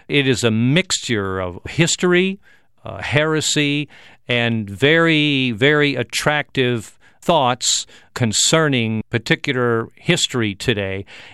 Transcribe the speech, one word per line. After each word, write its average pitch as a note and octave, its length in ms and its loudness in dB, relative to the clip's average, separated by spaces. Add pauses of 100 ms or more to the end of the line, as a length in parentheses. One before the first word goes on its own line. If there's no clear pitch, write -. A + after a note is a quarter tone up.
it C#3+ 200 2
is B2 160 0
a A#2 80 4
mixture A2 880 0
of F#2 280 -8
history, F3+ 720 0 (440)
uh, G2 180 -14
heresy, D3 880 0 (380)
and A#2 420 0
very, D3 800 2
very C#3+ 440 2
attractive B2+ 1040 -2 (240)
thoughts C3+ 680 0 (260)
concerning A#2+ 960 0
particular A#2+ 840 -2
history A#2+ 580 -2
today. G2 520 -4 (280)